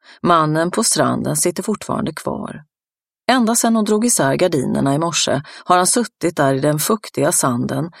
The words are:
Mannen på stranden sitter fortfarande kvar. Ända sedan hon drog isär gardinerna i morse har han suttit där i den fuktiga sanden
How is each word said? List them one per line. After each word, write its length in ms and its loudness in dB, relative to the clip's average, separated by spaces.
Mannen 500 2
på 120 -2
stranden 520 0
sitter 280 -2
fortfarande 500 -4
kvar. 500 -8
Ända 240 2
sedan 200 2
hon 100 2
drog 200 2
isär 300 2
gardinerna 600 0
i 20 0
morse 440 -2
har 120 4
han 100 2
suttit 480 -2
där 180 2
i 60 0
den 200 2
fuktiga 520 -2
sanden 680 -2